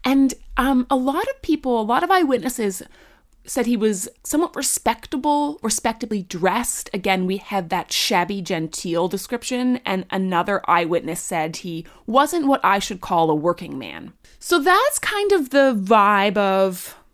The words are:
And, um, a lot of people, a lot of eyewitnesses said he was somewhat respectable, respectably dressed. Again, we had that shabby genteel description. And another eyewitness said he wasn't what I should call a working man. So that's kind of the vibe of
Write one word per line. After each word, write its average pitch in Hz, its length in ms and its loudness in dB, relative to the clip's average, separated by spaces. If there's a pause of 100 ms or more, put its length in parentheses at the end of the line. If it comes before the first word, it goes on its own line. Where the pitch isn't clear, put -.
And, 269 300 4 (240)
um, 254 320 2
a 277 60 4
lot 269 260 0
of 539 180 -6
people, 262 400 0
a - 20 -2
lot 240 200 0
of 359 80 -2
eyewitnesses 247 720 0 (640)
said 240 180 -2
he 240 120 2
was 208 300 0 (160)
somewhat 320 320 -2
respectable, 294 1080 -2
respectably 220 600 -4
dressed. 185 680 -2
Again, 185 340 0
we 190 120 0
had 190 320 -4
that 180 200 -4
shabby 196 520 0
genteel 170 680 -2
description. 247 800 -2
And 190 240 -2
another 190 580 0
eyewitness 170 520 0
said 160 360 -4
he 165 300 -10 (200)
wasn't 285 420 2
what 277 140 2
I 196 180 2
should 190 200 -8
call 165 300 2
a 151 40 2
working 160 440 -2
man. 95 340 -14 (280)
So 349 180 2
that's 392 400 2
kind 403 340 0
of 302 180 2
the 269 300 4
vibe 202 560 4
of 190 600 0 (180)